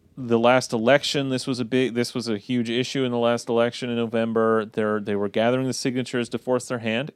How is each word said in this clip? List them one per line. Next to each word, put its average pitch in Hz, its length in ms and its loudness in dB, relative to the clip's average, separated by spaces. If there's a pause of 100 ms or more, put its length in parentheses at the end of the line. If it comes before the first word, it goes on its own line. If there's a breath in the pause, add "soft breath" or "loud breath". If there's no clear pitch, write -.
(200)
the 117 200 2
last 123 340 4
election, 135 560 2
this 127 160 -2
was 127 140 -2
a 123 60 -4
big, 127 280 0
this 120 220 -2
was 117 120 -6
a 107 120 -2
huge 120 320 -2
issue 127 320 -2
in 123 80 -2
the 120 80 -2
last 117 300 0
election 120 420 0
in 120 60 -2
November. 113 680 2
They're, 107 340 -2
they 104 160 -4
were 101 140 -2
gathering 123 380 0
the 123 80 -2
signatures 123 540 -4
to 123 100 -4
force 127 280 -2
their 123 120 -6
hand. 117 360 -4